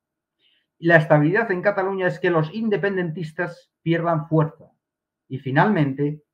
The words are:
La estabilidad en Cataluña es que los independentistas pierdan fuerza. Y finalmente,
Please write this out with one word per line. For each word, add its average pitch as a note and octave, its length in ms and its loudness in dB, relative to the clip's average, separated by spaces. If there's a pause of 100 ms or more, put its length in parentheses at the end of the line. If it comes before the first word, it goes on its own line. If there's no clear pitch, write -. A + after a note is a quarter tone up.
(800)
La E3 180 4
estabilidad D#3 540 2
en F3+ 100 -4
Cataluña F#3+ 460 -2
es F3 120 -4
que F3+ 100 0
los D#3+ 240 0
independentistas F#3 1160 -4 (100)
pierdan E3 460 0
fuerza. D#3 440 -2 (580)
Y C3 100 -8
finalmente, D3 840 0 (100)